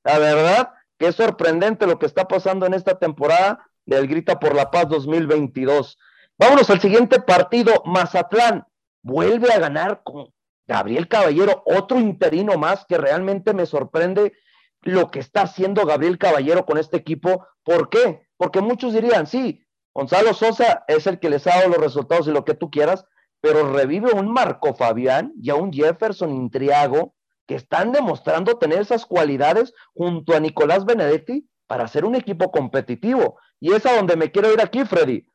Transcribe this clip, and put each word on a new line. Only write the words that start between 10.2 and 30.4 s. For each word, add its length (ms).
Gabriel 420
Caballero, 560
otro 340
interino 600
más 260
que 140
realmente 560
me 100
sorprende 680
lo 280
que 100
está 220
haciendo 440
Gabriel 320
Caballero 480
con 120
este 200
equipo. 480
¿Por 240
qué? 480
Porque 240
muchos 320
dirían, 340
"Sí, 380
Gonzalo 400
Sosa 520
es 200
el 120
que 120
les 160
ha 100
dado 140
los 80
resultados 500
y 20
lo 140
que 100
tú 160
quieras", 340
pero 320
revive 400
un 200
Marco 420
Fabián 680
y 100
a 60
un 160
Jefferson 600
Intriago 840
que 80
están 380
demostrando 680
tener 220
esas 260
cualidades 680
junto 400
a 60